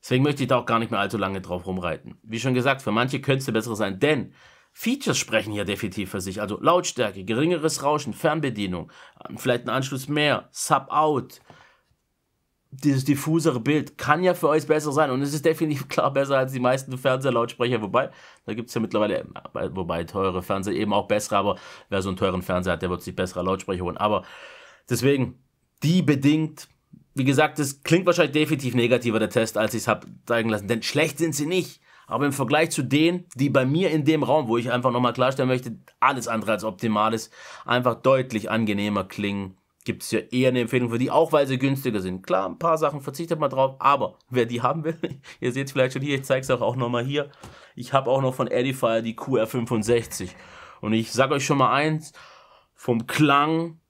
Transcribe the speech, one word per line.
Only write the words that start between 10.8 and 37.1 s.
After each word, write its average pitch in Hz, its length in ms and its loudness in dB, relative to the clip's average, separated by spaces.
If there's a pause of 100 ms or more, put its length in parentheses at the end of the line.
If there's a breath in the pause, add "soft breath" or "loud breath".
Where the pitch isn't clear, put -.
dieses 135 340 0
diffusere 147 540 2
Bild 147 400 -2
kann 151 240 2
ja 180 100 4
für 165 160 2
euch 151 160 2
besser 151 260 0
sein 143 200 2
und 131 100 0
es 143 100 -2
ist 147 140 -2
definitiv 156 440 0
klar 131 220 0
besser 139 280 2
als 131 140 -2
die 131 60 -4
meisten 131 380 0
Fernsehlautsprecher, 123 840 0
wobei, 120 260 0 (380 loud breath)
da 107 80 -6
gibt's 117 180 -10
ja 117 80 0
mittlerweile, 107 460 0 (460)
wobei 87 320 -4
teure 92 360 -2
Fernseher 98 320 -4
eben 104 180 -2
auch 101 160 0
bessere, 104 300 0
aber 98 200 0 (320 loud breath)
wer 98 120 -2
so 95 80 -2
einen 92 80 -4
teuren 92 240 0
Fernseher 90 320 -2
hat, 82 80 -4
der 92 80 -2
wird 87 140 -4
sich 92 120 -10
bessere 92 280 -4
Lautsprecher 92 400 -2
holen, 87 140 -4
aber 104 260 0 (680 loud breath)
deswegen, 127 480 0 (460)
die 170 180 4
bedingt, 151 680 2 (460)
wie 127 120 0
gesagt, 143 340 2
das 139 240 -4
klingt 175 240 4
wahrscheinlich 165 260 4
definitiv 147 400 0
negativer, 120 460 2
der 107 100 2
Test, 113 260 0
als 107 200 0
ich's 110 120 -4
hab 110 200 -2 (180)
zeigen 117 240 2
lassen, 104 180 -2
denn 113 140 0
schlecht - 380 -2
sind 160 160 0
sie 151 100 -2
nicht. 175 340 -2 (340 soft breath)
Aber 139 140 0
im 139 40 0
Vergleich 143 380 0
zu 151 140 -2
denen, 160 500 2
die 135 160 0
bei 131 160 4
mir 160 240 2
in 151 160 0
dem 156 160 4
Raum, 139 260 2
wo 117 100 2
ich 120 140 -2
einfach 123 200 2
nochmal 120 220 2
klarstellen 127 360 2
möchte, 123 300 -2 (200)
alles 127 280 2
andere 110 240 -2
als 104 120 0
optimal 110 480 0